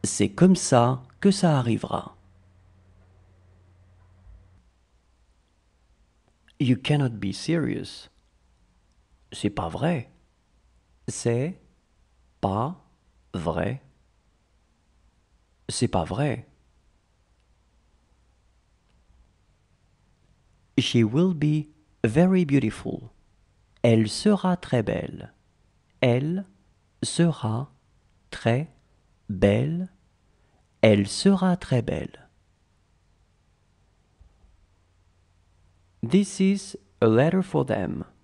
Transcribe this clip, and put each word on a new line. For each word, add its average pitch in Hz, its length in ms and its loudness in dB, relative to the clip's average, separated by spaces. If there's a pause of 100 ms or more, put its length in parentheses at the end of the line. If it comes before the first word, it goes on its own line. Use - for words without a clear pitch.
C'est - 260 -2
comme 185 260 4
ça 127 460 2 (180)
que 202 120 4
ça 165 260 2
arrivera. - 580 -4 (4000)
You 123 180 2
cannot 135 420 -2
be 95 140 -4
serious. - 760 -6 (1200)
C'est - 180 -4
pas 101 200 -6
vrai. 151 420 -4 (960)
C'est 127 520 -4 (840)
pas 110 380 -2 (540)
vrai. 87 480 -4 (1900)
C'est - 180 -2
pas 92 160 -2
vrai. 123 440 -6 (4000)
She 120 260 2
will 156 300 2
be 151 360 -2 (340)
very 180 420 4
beautiful. 131 640 -2 (720)
Elle 113 260 4
sera 185 500 0
très 120 260 -2
belle. - 500 -6 (680)
Elle 147 440 0 (580)
sera 135 680 -2 (600)
très 123 380 -2 (600)
belle. 117 600 0 (920)
Elle 101 260 6
sera 185 500 2
très 123 240 -2
belle. - 480 -8 (3750)
This 196 320 0
is 196 380 0 (240)
a 117 60 4
letter 143 340 4
for 143 240 -2
them. 104 400 -4 (180)